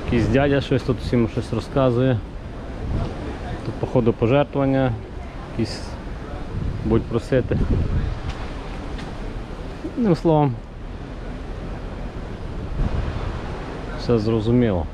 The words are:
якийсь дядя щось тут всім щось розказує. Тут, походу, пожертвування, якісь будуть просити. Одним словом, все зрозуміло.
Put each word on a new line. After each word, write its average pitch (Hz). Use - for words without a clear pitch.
якийсь 113
дядя 139
щось 131
тут 127
всім 117
щось -
розказує. 127
Тут, 110
походу, 117
пожертвування, 135
якісь -
будуть 110
просити. 117
Одним 214
словом, 151
все 120
зрозуміло. 110